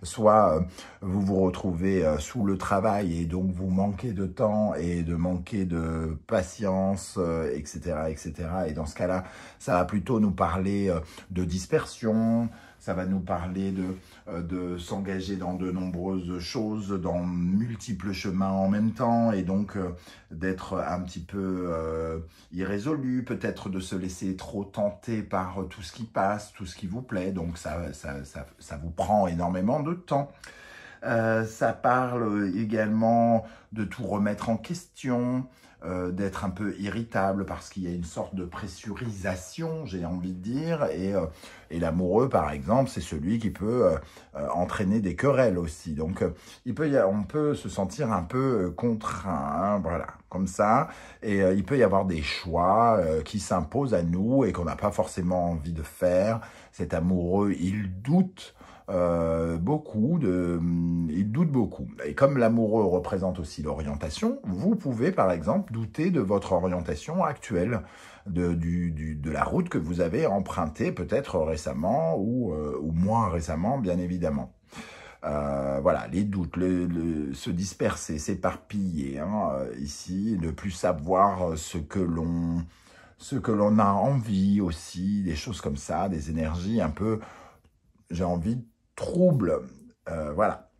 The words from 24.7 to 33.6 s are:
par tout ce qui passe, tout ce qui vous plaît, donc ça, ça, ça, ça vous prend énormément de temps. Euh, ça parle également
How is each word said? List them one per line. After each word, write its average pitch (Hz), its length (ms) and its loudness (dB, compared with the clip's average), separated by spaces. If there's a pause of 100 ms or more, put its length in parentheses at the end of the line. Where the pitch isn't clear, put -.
par 92 360 -4 (100)
tout - 140 -14
ce 82 100 -14
qui 117 120 -10
passe, 104 500 -2
tout 98 100 -12
ce 85 100 -12
qui - 120 -10
vous 107 160 -6
plaît, 95 300 -4
donc 85 260 -4
ça, 78 340 -6
ça, 71 320 -10
ça, 71 220 -12 (120)
ça - 200 -12
vous 80 120 -8
prend 92 360 4
énormément 92 540 0
de 151 120 -2
temps. 143 400 -2 (720)
Euh, 113 400 2
ça 110 300 0
parle 120 840 2
également 113 880 4 (280)